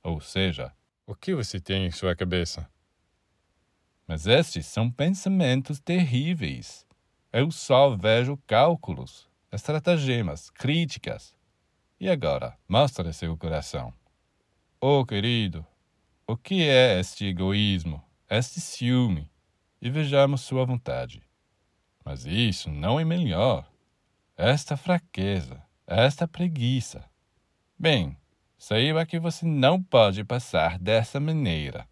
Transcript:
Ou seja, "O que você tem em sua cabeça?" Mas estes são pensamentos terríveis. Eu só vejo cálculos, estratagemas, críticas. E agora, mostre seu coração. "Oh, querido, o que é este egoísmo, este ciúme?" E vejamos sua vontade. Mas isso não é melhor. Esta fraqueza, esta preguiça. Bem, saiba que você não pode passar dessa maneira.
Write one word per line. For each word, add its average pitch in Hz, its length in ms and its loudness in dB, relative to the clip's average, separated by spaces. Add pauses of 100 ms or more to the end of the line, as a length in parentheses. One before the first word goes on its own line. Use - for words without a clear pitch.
Ou 82 180 -6
seja, 90 500 -4 (360)
"O 107 80 -12
que - 180 -4
você 107 260 -4
tem 95 280 -2
em 87 40 -4
sua 90 240 -2
cabeça?" 87 540 -4 (1400)
Mas 80 200 -4
estes 127 400 2
são 117 240 -2
pensamentos 151 880 0
terríveis. 143 1040 -2 (480)
Eu 143 180 2
só 135 420 4
vejo 113 440 2 (100)
cálculos, 107 840 0 (220)
estratagemas, 135 1000 -2
críticas. - 840 -4 (640)
E 185 80 -4
agora, 123 580 -2
mostre 95 460 0
seu 82 240 -6
coração. 73 580 -8 (840)
"Oh, 135 260 2
querido, 101 640 -2 (580)
o 113 120 -4
que 185 260 -2
é 127 340 6
este 92 280 -4
egoísmo, 92 760 0 (280)
este 123 320 -2
ciúme?" 120 680 0 (520)
E 120 80 -6
vejamos 139 520 2
sua 127 240 -2
vontade. 123 580 -6 (840)
Mas 65 200 -12
isso 95 460 -2
não 87 300 -2
é - 20 -2
melhor. 127 680 0 (680)
Esta 143 400 0
fraqueza, 98 840 -2 (240)
esta 127 400 2
preguiça. 131 800 -2 (720)
Bem, 98 400 0 (400)
saiba 156 480 0
que 170 140 -4
você 165 260 -4
não 156 380 4
pode 107 400 4
passar 90 560 -2
dessa 113 400 0
maneira. 113 720 -4